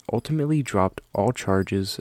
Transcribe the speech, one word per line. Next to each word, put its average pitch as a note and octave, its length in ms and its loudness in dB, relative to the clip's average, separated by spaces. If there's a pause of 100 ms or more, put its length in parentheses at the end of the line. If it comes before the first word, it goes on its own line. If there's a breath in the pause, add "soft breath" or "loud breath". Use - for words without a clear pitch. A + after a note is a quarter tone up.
(120)
ultimately D3+ 500 0
dropped F#2+ 380 0 (140)
all G2+ 160 2
charges F#2+ 720 0